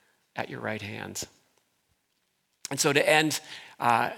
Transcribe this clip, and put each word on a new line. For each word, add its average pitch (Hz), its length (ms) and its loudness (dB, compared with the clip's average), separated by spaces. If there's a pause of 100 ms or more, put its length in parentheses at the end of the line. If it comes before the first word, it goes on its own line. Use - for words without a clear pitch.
(360)
at 117 140 -6
your 123 100 -10
right 107 220 -6
hand." 101 420 -10 (1500)
And 139 80 -2
so 147 140 4
to 147 160 4
end, 151 320 4 (380)
uh, 117 400 2